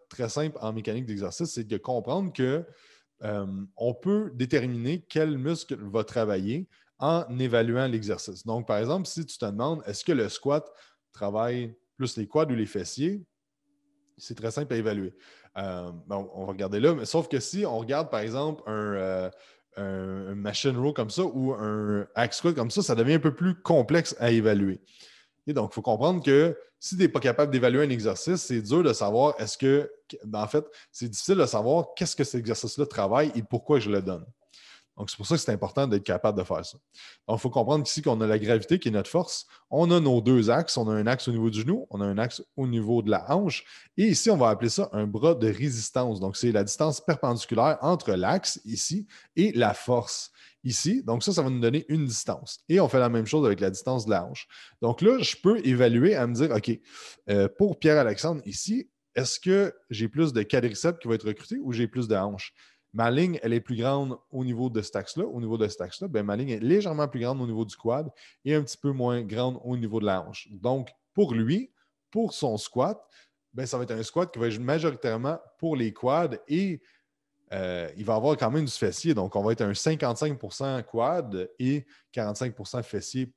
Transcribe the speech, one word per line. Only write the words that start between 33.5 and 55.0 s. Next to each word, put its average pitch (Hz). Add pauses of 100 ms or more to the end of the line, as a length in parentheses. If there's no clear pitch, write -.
je 104
le 101
donne. 92 (720)
Donc, 104
c'est -
pour 101
ça 165
que 156
c'est 120
important 107
d'être 101
capable 98
de 92
faire 85
ça. - (480)
Donc, 113
il -
faut 127
comprendre 131
ici -
qu'on 120
a 110
la 107
gravité 110
qui 120
est -
notre 101
force. - (220)
On 165
a 175
nos 127
deux 113
axes. 139
On 113
a 107
un 107
axe 127
au -
niveau 113
du 107
genou, 180
on 101
a 101
un 98
axe 123 (140)
au 131
niveau 117
de 104
la 101
hanche. 185 (320)
Et 208
ici, 214
on 202
va 123
appeler 113
ça -
un 107
bras 120
de 113
résistance. 117
Donc, 98
c'est 120
la 101
distance 151
perpendiculaire 135
entre 156
l'axe 95
ici 151 (300)
et 190
la 117
force, - (320)
ici. 175
Donc 117
ça, 202
ça 165
va 131
nous 127
donner 123
une 151
distance. -
Et 175
on 160
fait 131
la 120
même 113
chose 151
avec 101
la 95
distance 113
de 107
la 92
hanche. - (340)
Donc 117